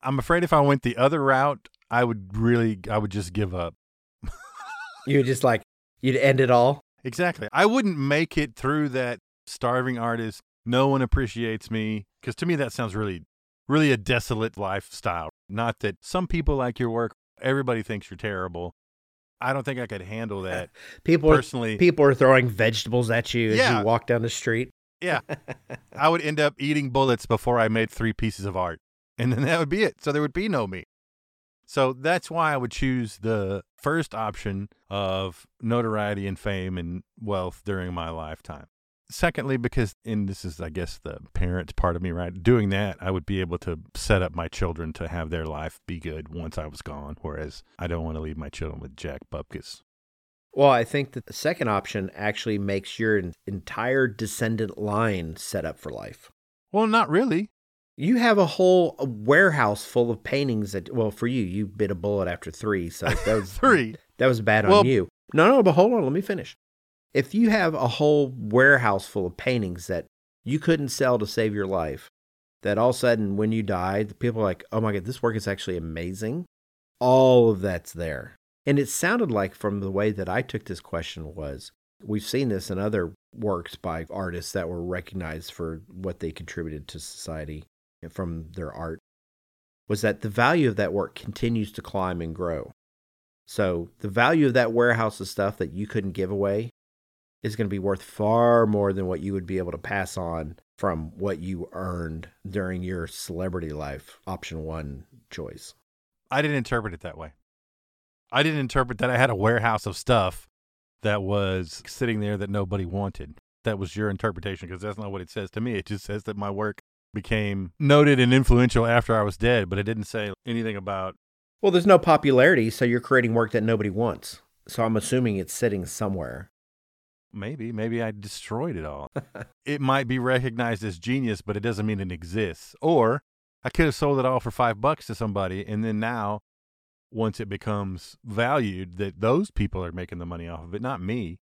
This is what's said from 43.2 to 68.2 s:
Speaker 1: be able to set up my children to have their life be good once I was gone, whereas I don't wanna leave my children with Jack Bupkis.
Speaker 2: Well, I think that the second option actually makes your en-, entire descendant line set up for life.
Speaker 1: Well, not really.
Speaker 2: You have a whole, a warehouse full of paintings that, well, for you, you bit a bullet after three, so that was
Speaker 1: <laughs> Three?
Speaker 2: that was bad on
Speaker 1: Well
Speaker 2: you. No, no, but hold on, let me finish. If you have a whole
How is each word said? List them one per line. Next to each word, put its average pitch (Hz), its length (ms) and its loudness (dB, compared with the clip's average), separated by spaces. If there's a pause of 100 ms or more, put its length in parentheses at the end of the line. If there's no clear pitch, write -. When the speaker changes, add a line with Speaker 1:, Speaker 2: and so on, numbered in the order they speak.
Speaker 1:
be 98 160 -2
able 87 180 -4
to 82 200 -6 (140)
set - 280 2
up 82 120 -4
my 82 140 -6
children 80 460 -6
to 82 160 -8
have 80 200 -6
their 82 160 -4
life 78 400 -10
be 87 140 -10
good 78 300 -10
once 80 280 -10
I 78 80 -8
was 73 160 -14
gone, 71 400 -12
whereas 76 400 -10 (160)
I 87 100 -8
don't 82 180 -4
wanna 78 160 -6
leave 78 160 -8
my 76 120 -12
children 76 300 -10
with 67 160 -16
Jack 69 240 -10 (120)
Bupkis. - 500 -14 (720)
Speaker 2:
Well, 139 160 6
I 120 160 4
think 139 260 -4
that 123 160 -12
the - 60 -16
second 156 340 -2
option 98 480 -2
actually 104 420 -2
makes 98 420 -4
your 110 180 4
en-, 90 160 -2 (120)
entire 120 640 0
descendant 110 680 -2
line 104 580 -2
set 85 300 -6
up 80 120 -6
for 76 140 -12
life. - 400 -14 (400)
Speaker 1:
Well, 220 160 2
not 214 220 2
really. 196 400 2 (480)
Speaker 2:
You 190 200 2
have 233 200 4
a 190 80 6
whole, 185 520 4
a 139 80 -2
warehouse 127 800 4
full 120 240 2
of 110 140 -4
paintings 117 480 -2
that, 90 220 -8
well, 110 180 0
for 120 160 -4
you, 123 160 0
you 95 240 -4
bit 104 240 -2
a 98 40 -2
bullet 98 340 0
after 85 200 -8
three, 92 400 -2
so - 200 -6
that - 260 0
was 95 180 -2
Speaker 1:
<laughs> - 40 -8
Three? 147 380 4 (220)
Speaker 2:
that 131 100 4
was 123 140 4
bad 107 240 4
on 185 60 6
Speaker 1:
Well 196 140 8
Speaker 2:
you. 113 240 2 (240)
No, 160 160 8
no, 262 140 8
but 185 100 6
hold 196 200 6
on, 220 100 2
let 131 100 0
me 180 80 -2
finish. - 340 -6 (580)
If 131 220 0
you 226 140 6
have 190 240 4
a 127 160 0
whole 147 480 4